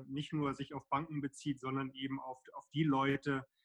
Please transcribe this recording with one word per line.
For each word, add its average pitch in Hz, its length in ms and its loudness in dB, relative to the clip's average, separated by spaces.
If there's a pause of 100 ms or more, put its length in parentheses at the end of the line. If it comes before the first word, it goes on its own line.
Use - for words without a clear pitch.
nicht 139 240 -4
nur 147 220 2
sich 135 200 -8
auf 135 140 -8
Banken 151 320 0
bezieht, 139 400 -4
sondern 131 320 -2
eben 135 300 -4
auf, 131 200 -10 (120)
auf - 160 -14
die 151 140 2
Leute, 139 640 4 (200)